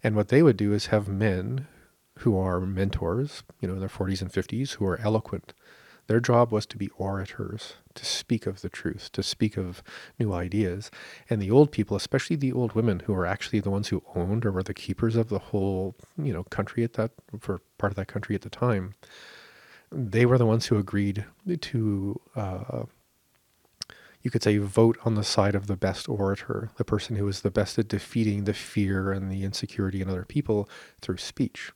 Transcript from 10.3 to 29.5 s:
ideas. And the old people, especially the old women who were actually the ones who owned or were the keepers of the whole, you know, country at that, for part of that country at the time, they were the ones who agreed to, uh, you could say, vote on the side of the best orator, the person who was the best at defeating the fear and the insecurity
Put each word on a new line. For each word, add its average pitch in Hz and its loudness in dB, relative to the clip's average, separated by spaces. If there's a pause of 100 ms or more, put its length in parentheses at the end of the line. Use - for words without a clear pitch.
ideas. 90 -2 (400)
And 110 0
the 95 0
old 143 8
people, 104 0
especially - 0
the 135 0
old 123 0
women 110 2
who - -2
were 92 2
actually 101 -2
the 98 -2
ones 101 -2
who 92 -2 (140)
owned 98 0
or 107 2
were 95 -2
the 95 -8
keepers 113 -2
of 113 2
the 104 -2
whole, 98 -2 (260)
you 143 -2
know, 85 -4
country - -4
at 113 -2
that, 113 -2 (260)
for 92 -4 (180)
part 98 0
of - -6
that 95 -6
country 104 -6
at 98 -4
the 107 -12
time, 98 -2 (960)
they 120 2
were 123 6
the 120 6
ones 113 4
who 113 4
agreed 101 0 (360)
to, 101 -2 (140)
uh, 95 -6 (1400)
you 127 -2
could 117 0
say, 104 4
vote 110 4
on 113 2
the 104 0
side 101 4
of 101 -2
the 101 -2
best 95 -2
orator, 101 -2
the 101 0
person - -2
who 101 -2
was 98 -4
the 101 0
best 104 0
at 107 2
defeating 104 0
the 101 0
fear 98 0
and 95 -4
the 95 -2
insecurity 98 -4